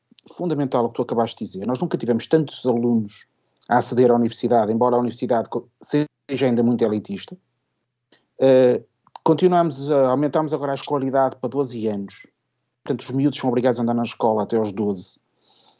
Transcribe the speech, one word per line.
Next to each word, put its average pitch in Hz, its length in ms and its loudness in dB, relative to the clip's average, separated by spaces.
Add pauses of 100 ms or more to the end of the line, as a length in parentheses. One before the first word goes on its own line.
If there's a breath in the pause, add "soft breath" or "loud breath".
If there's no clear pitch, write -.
(340)
fundamental 143 520 -2
o 117 40 -2
que 120 60 -12
tu 127 60 -4
acabaste 117 420 -4
de 104 60 -10
dizer. 95 160 -10
Nós 123 140 -4
nunca 175 180 -4
tivemos 117 300 -2
tantos 156 380 -2
alunos 117 600 0 (420)
a 120 100 2
aceder 123 340 4
à 120 40 6
universidade, 113 560 0
embora 120 240 2
a 123 40 4
universidade 117 500 -2
co-, - 180 -8 (140)
seja 139 640 -4
ainda 120 180 2
muito 117 200 2
elitista. 104 540 -4 (1000 soft breath)
Eh, 131 420 4 (420)
continuamos 160 680 2
a, 139 200 4
aumentamos 147 440 0
agora 139 200 -4
a - 20 -4
escolaridade 135 640 -2
para 123 120 -6
doze 120 380 -4
anos. 101 400 -8 (560)
Portanto, 123 180 -4
os - 100 -12
miúdos 135 280 0
são 135 100 0
obrigados 120 300 2
a 120 40 0
andar 117 100 0
na 117 100 0
escola 110 400 0
até 113 140 -2
aos 107 140 0
doze. 98 480 -6 (600 loud breath)